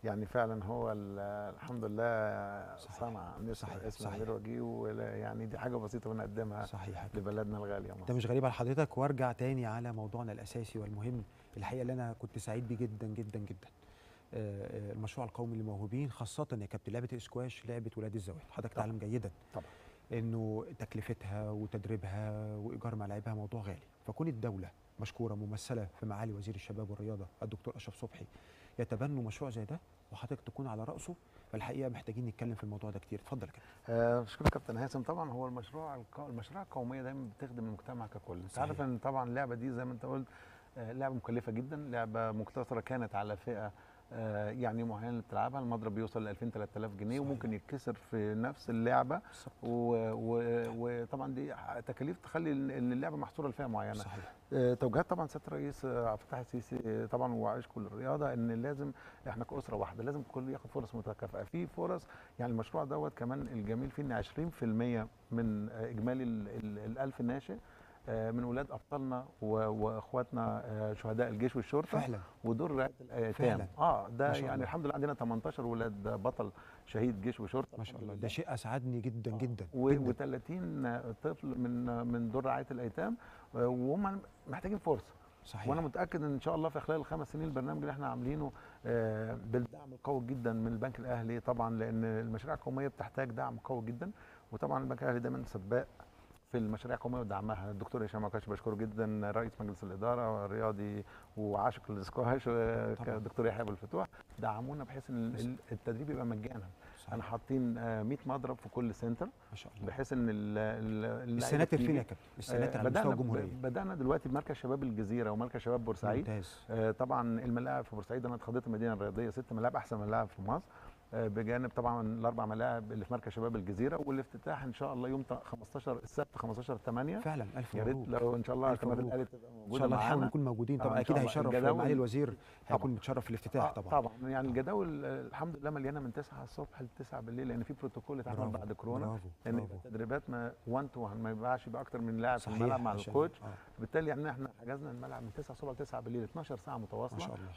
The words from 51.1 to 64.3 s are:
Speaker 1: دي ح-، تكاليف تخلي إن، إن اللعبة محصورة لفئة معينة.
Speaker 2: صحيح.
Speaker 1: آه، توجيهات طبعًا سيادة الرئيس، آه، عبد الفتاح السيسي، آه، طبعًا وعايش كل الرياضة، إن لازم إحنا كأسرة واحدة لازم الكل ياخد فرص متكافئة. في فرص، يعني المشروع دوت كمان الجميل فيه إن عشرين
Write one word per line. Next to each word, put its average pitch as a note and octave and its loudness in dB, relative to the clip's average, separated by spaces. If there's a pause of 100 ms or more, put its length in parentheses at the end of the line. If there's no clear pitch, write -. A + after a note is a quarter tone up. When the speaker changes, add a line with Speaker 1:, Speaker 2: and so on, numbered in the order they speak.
Speaker 1:
دي C#3 -4
ح-، - -6
تكاليف C#3 -2
تخلي D#3+ -2
إن، C#3 2
إن B2 2
اللعبة D3+ 0
محصورة C#3+ -2
لفئة C3 -2
معينة. G#2+ 0
Speaker 2:
صحيح. G2+ -6 (200)
Speaker 1:
آه، B2 8
توجيهات B2+ 4
طبعًا F3 2
سيادة - -8
الرئيس، C#3+ -4
آه، A#2+ 2
عبد G#2+ 0
الفتاح - -8
السيسي، B2 -4
آه، A2 2
طبعًا B2 2
وعايش A2+ 0
كل G#2+ -6
الرياضة، C3 0
إن A#2 2 (120)
لازم C#3 -2 (360)
إحنا A2+ -4
كأسرة C3 -4
واحدة G2 -2
لازم C#3+ -2
الكل C3 -6
ياخد C#3 -8
فرص B2 -4
متكافئة. G#2 -6
في E3+ -4
فرص، F3 -2 (320)
يعني B2 2
المشروع A#2 0
دوت D3+ 0
كمان B2+ -2
الجميل A#2 -2
فيه D3 -4
إن C3+ 0
عشرين D3 0